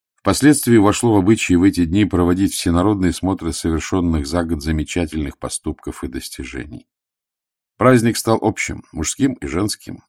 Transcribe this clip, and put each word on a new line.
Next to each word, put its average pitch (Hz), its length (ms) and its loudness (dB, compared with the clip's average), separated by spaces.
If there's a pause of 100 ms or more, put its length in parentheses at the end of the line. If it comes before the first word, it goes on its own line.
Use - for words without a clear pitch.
(140)
Впоследствии 120 640 4
вошло 104 340 4
в 104 60 4
обычай 95 380 2
в 85 60 4
эти 90 220 2
дни 95 220 2
проводить 90 480 2
всенародные 92 580 0
смотры 87 400 -4
совершённых 80 760 -2
за 82 180 -2
год 80 180 -4
замечательных 78 760 -4
поступков - 680 -10
и 71 40 -8
достижений. 65 800 -12 (880)
Праздник 117 400 4
стал 113 240 0
общим, - 520 -4
мужским 85 420 -2
и 71 120 -12
женским, 90 640 -6